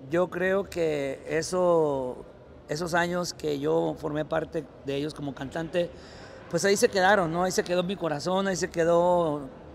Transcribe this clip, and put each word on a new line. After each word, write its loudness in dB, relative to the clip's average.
yo 2
creo 0
que -2
eso, 2
esos -2
años 0
que -4
yo 0
formé -4
parte -4
de -4
ellos -4
como -8
cantante, -4
pues 0
ahí 6
se 4
quedaron, 4
¿no? 0
Ahí 0
se 0
quedó 0
mi -4
corazón, -2
ahí 0
se -2
quedó 4